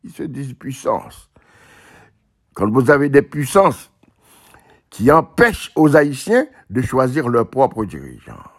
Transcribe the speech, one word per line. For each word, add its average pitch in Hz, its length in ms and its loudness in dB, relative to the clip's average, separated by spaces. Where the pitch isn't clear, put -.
Ils - 100 -20
se - 100 -14
disent 135 300 -12
puissances. - 760 -10
Quand 107 180 -4
vous 123 180 0
avez 143 200 2
des 139 120 4
puissances 147 720 -2
qui 123 220 2
empêchent - 640 0
aux 156 220 4
Haïtiens 151 480 0
de 117 120 -4
choisir 127 460 -2
leurs 120 220 0
propres 127 340 -2
dirigeants 67 640 -16